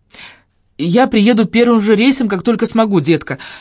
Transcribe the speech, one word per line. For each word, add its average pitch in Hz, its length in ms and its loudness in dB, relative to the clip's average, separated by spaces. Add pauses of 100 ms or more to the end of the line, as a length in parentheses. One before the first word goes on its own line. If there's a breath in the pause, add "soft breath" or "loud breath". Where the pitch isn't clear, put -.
(800 loud breath)
«Я 175 300 0
приеду 226 380 2
первым 233 340 2
же 208 160 2
рейсом, 247 320 0
как 196 160 -6
только 240 220 -2
смогу, 214 340 0
детка», 143 380 -4 (220 loud breath)